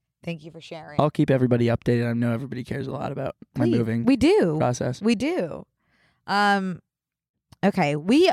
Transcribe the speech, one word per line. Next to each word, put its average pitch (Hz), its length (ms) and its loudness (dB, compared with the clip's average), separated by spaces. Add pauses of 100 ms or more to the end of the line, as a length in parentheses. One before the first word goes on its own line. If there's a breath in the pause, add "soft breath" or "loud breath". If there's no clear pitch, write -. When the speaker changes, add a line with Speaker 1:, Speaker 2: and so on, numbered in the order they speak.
(240)
Speaker 1:
Thank 165 200 -8
you 160 80 -18
for 160 100 -18
sharing. 156 400 -14
Speaker 2:
I'll 151 100 -2
keep - 180 -2
everybody 123 360 2
updated. 120 440 0
I 117 40 -2
know 120 200 -2
everybody 123 300 -8
cares 131 240 -8
a 135 40 -8
lot 135 200 -8
about 135 240 -8 (220)
my - 80 0
Speaker 1:
Please. 339 120 2
Speaker 2:
moving 113 280 -2
Speaker 1:
We 262 100 4
do. 247 420 4
Speaker 2:
process. 123 440 -2
Speaker 1:
We 226 140 2
do. 226 500 -4 (600)
Um, 196 540 0 (840)
okay, 165 320 2
we 247 380 4